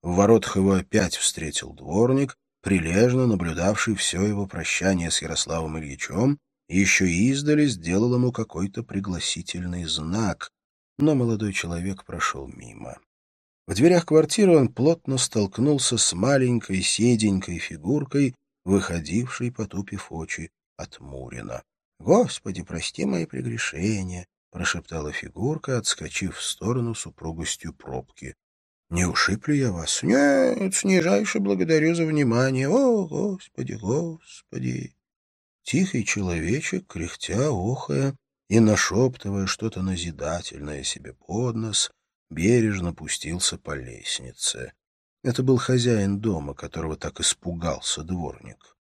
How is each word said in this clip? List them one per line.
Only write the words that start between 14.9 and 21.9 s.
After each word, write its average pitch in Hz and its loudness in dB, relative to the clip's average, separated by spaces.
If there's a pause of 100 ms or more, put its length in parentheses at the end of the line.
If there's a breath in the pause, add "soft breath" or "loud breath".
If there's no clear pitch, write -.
столкнулся 120 0
с - 0
маленькой 120 2
седенькой 104 2
фигуркой, 135 -2 (300)
выходившей, 95 0
потупив 98 -8
очи, 82 -8 (260)
от - -16
Мурина. 62 -12 (360)